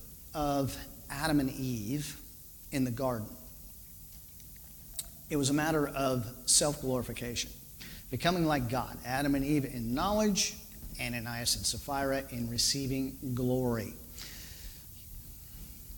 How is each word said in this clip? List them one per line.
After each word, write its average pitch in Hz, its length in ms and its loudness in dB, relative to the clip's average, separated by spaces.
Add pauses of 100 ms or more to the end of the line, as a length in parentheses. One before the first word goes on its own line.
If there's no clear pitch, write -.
(320)
of 143 440 2 (340)
Adam 147 300 4
and 135 100 4
Eve 131 680 -2 (540)
in 135 140 4
the 123 80 2
garden. 117 360 0 (2000)
It 160 80 0
was 139 140 4
a 143 40 6
matter 151 340 6
of 131 360 4 (220)
self-glorification, 123 1040 2 (640)
becoming 170 340 4
like 139 220 4
God. 120 360 0
Adam 139 300 4
and 139 100 4
Eve 147 200 4
in 117 300 -2
knowledge, 202 600 4 (460)
Ananias 120 560 0
and - 100 -2
Sapphira 135 640 0
in 120 180 -2
receiving 131 680 0 (160)
glory. 123 600 2 (2000)